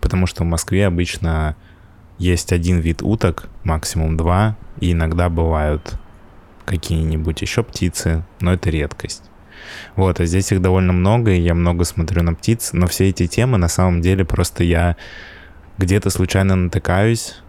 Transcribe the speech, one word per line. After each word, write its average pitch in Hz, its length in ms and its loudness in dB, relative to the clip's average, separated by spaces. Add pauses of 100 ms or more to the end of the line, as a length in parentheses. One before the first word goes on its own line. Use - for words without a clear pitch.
потому 92 260 0
что - 160 -6
в 90 40 -2
Москве 92 400 0
обычно 85 680 -2 (640)
есть 90 340 0
один 87 280 2
вид 80 220 -2
уток, - 460 -2 (140)
максимум 80 540 -2
два, 92 400 2 (240)
и 87 120 0
иногда 85 360 0
бывают 80 680 -2 (720)
какие-нибудь 80 800 -2
еще - 200 -4
птицы, 85 640 -2 (160)
но 87 140 2
это 90 160 -2
редкость. - 520 -6 (720)
Вот, 95 240 2
а 90 60 2
здесь 90 260 0
их 95 100 2
довольно 92 320 4
много, 104 380 4
и 90 100 4
я 85 140 2
много 85 300 2
смотрю 85 400 -2
на 82 100 2
птиц, - 380 -2
но 90 160 2
все 95 220 2
эти 92 180 -2
темы, 117 300 0
на 92 100 2
самом 90 320 2
деле, 92 240 2
просто - 400 -2
я 85 320 2 (840)
где-то 95 320 2
случайно 95 440 2
натыкаюсь 92 840 0 (120)